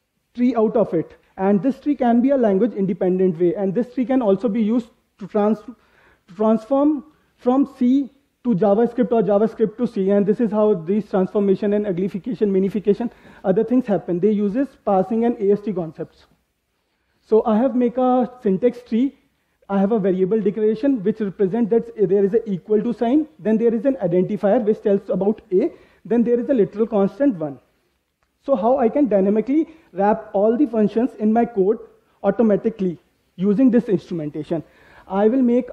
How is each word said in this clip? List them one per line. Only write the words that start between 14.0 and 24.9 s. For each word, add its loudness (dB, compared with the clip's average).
They 2
uses -2
parsing 0
and 0
A 2
S 0
T -6
concepts. -10
So 2
I 2
have 0
make 0
a 2
syntax 0
tree. -2
I 0
have 0
a 0
variable 0
declaration -2
which -4
represents -2
that 0
there 2
is -2
an 2
equal -2
to -2
sign. 0
Then 0
there 2
is -4
an 0
identifier 0
which 0
tells -2